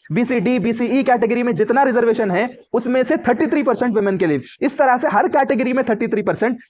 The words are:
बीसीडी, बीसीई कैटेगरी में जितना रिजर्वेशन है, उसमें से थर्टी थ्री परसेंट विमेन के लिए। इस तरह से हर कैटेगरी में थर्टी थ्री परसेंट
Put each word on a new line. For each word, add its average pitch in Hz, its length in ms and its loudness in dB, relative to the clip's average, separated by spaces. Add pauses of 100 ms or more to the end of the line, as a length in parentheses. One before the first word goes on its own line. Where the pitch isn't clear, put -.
(120)
बीसीडी, 240 480 0
बीसीई 233 440 0
कैटेगरी 240 400 0
में 240 120 -2
जितना 233 280 2
रिजर्वेशन 233 480 2
है, 220 260 -2 (160)
उसमें 247 300 0
से 311 140 0
थर्टी 247 300 0
थ्री 285 160 0
परसेंट 247 320 0
विमेन 202 220 0
के 175 100 0
लिए। 143 140 0 (200)
इस - 160 -2
तरह 254 200 4
से 302 100 -2
हर 285 200 2
कैटेगरी 262 460 0
में 254 160 0
थर्टी 226 180 -2
थ्री 220 140 -2
परसेंट 208 360 -2 (120)